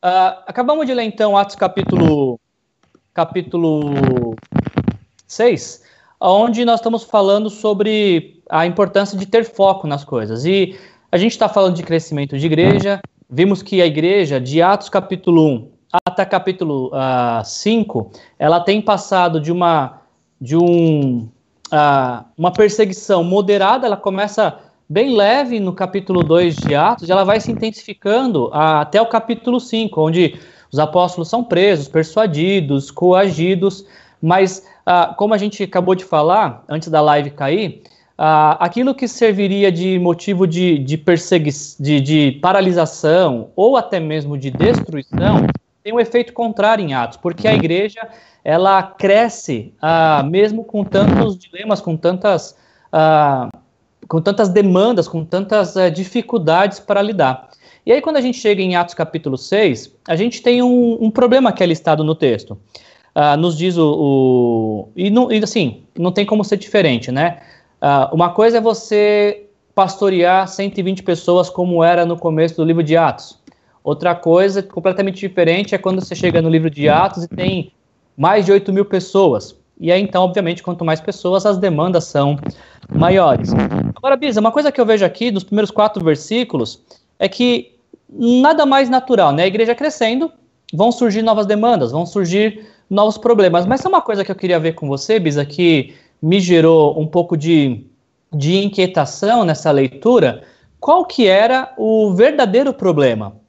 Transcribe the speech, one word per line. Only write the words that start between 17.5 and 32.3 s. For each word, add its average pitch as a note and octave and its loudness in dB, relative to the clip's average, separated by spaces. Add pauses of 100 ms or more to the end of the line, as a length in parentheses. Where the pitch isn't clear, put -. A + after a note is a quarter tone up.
ela D#3 2
tem G3 -2
passado F#3 0
de D3+ -6
uma, E3+ -2 (380)
de C3 -2
um, D#3 0 (420)
ah, C3+ 0 (100)
uma F3 0
perseguição G3+ 0
moderada, G3+ 0
ela G3+ -2
começa G3+ -4 (320)
bem A#3+ 0
leve A#3+ 2
no F#3+ -4
capítulo F#3 -4
dois E3 2
de D3 -2
Atos, E3+ 0
e F3 0
ela G3 2
vai G3+ 2
se G#3+ -10
intensificando, G#3+ -4
ah, D#3 0
até E3+ 0
o A3+ 2
capítulo A#3 -2
cinco, A3 -4
onde D#3+ 0 (320)
os C#3 -4
apóstolos E3+ -2
são A#3+ -4
presos, F3 0
persuadidos, D#3+ -2